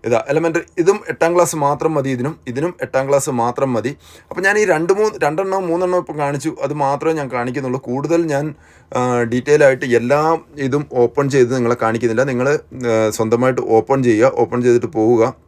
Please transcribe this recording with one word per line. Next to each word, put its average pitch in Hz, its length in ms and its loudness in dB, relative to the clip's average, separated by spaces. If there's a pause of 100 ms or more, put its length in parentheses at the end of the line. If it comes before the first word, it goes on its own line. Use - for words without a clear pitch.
ഇതാ 110 220 0
എലമെൻ്ററി, 160 340 0 (160)
ഇതും 190 300 2
എട്ടാം 165 280 0
ക്ലാസ് 170 200 2
മാത്രം 147 380 0
മതി, 139 160 -2
ഇതിനും, 131 380 -4
ഇതിനും 147 340 -4
എട്ടാം 135 280 -2
ക്ലാസ് 143 200 2
മാത്രം 123 440 -2
മതി. 110 240 -4 (320)
അപ്പോൾ 180 120 -8
ഞാൻ 202 160 2
ഈ 214 80 4
രണ്ട് 175 280 2
മൂന്ന്, 214 300 0
രണ്ടെണ്ണവും 190 440 -2
മൂന്നെണ്ണവും 180 340 0
ഇപ്പം 156 160 -10
കാണിച്ചു, 143 440 -4
അത് 143 120 -4
മാത്രമേ 147 400 -2
ഞാൻ 143 180 -6
കാണിക്കുന്നുള്ളൂ. 127 500 -6
കൂടുതൽ 147 440 -2
ഞാൻ, 147 300 -4 (400)
ആ, 123 260 0
ഡീറ്റെയിൽ 127 420 2
ആയിട്ട് 135 220 4
എല്ലാ 139 520 2 (200)
ഇതും 143 360 -2
ഓപ്പൺ 131 360 0
ചെയ്ത് 131 260 2
നിങ്ങളെ 120 260 0
കാണിക്കുന്നില്ല. 113 420 0
നിങ്ങൾ, 135 360 0 (160)
ആ, 113 340 0
സ്വന്തമായിട്ട് 117 520 0
ഓപ്പൺ 123 420 2
ചെയ്യുക, 120 320 4
ഓപ്പൺ 123 260 0
ചെയ്തിട്ട് 120 240 2
പോവുക. 113 480 2 (140)